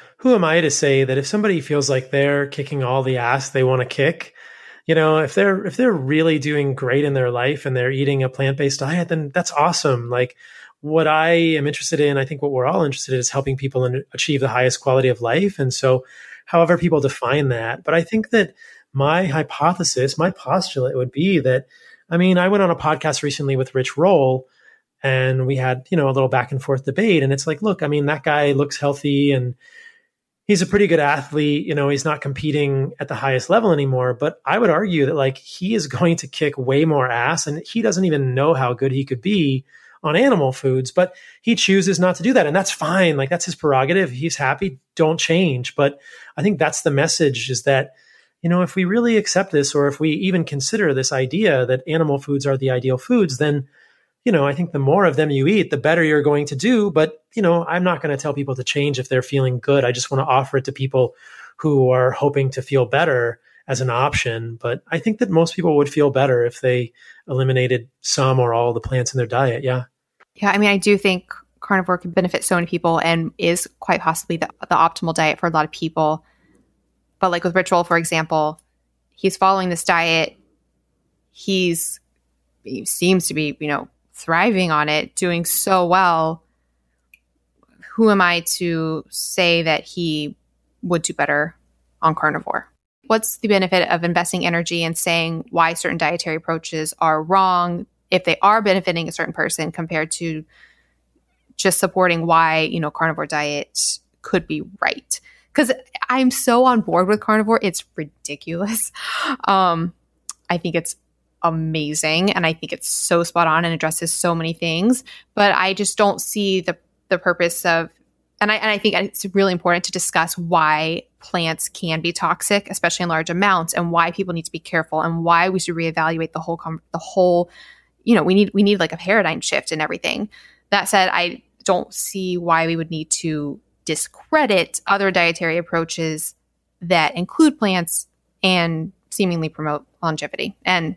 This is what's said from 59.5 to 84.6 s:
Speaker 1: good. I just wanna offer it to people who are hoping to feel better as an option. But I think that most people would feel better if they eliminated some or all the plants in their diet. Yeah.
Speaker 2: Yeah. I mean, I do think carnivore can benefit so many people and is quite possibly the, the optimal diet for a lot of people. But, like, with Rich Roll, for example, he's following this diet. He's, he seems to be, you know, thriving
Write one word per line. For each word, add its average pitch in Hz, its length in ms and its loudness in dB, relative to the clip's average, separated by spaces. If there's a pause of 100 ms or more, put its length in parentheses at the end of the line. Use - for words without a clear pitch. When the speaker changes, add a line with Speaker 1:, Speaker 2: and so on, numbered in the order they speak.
Speaker 1:
good. 139 260 2
I 123 80 0
just 123 180 -6
wanna 139 140 0
offer 135 320 0
it 135 100 0
to 135 60 -6
people 131 420 -2 (440)
who 139 320 2
are 127 200 4
hoping 139 400 0
to 131 120 -8
feel 131 240 0
better 127 540 0 (280)
as 131 120 -2
an 127 100 -2
option. 117 680 -2
But 120 280 -4
I 165 100 -4
think 214 200 -2
that 220 120 -2
most 165 260 2
people 170 200 0
would 143 120 4
feel 147 220 2
better 131 340 2
if 120 160 -6
they 123 320 -2 (360)
eliminated 127 600 0 (120)
some 131 380 0
or 120 160 2
all 120 180 2
the 113 80 -4
plants 127 340 -4
in 131 40 -2
their 123 80 0
diet. 123 380 -2
Yeah. 127 200 -2 (500)
Speaker 2:
Yeah. 202 160 0
I 196 80 0
mean, 208 120 4
I 202 60 2
do 202 220 4
think 185 340 -2 (280)
carnivore 185 380 0
can 175 120 -10
benefit 180 340 2
so 185 120 0
many 170 100 0
people 165 320 0
and 165 400 0
is 175 300 0 (120)
quite - 200 0
possibly 165 360 -4
the, - 120 -4 (120)
the - 160 -2
optimal 165 380 0
diet 156 240 0
for - 80 -2
a 170 40 0
lot 156 140 2
of 156 60 -6
people. 156 540 -2 (960)
But, 185 120 2
like, 175 140 -2
with 175 120 0
Rich 185 160 2
Roll, 175 120 4
for 175 120 0
example, 160 640 -2 (560)
he's 190 200 -2
following 190 320 2
this 170 160 -4
diet. 165 520 0 (920)
He's, 180 680 -2 (640)
he 117 220 -10
seems 180 440 2
to - 60 -6
be, 151 240 -4
you 151 100 -8
know, 147 200 -4 (280)
thriving 185 540 0